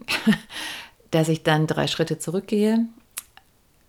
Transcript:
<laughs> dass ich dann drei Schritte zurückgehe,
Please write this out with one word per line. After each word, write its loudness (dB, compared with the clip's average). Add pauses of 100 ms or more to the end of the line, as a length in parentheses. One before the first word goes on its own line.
(260)
<laughs> -6
dass 2
ich 0
dann 4
drei 0
Schritte -2
zurückgehe, 0 (1040)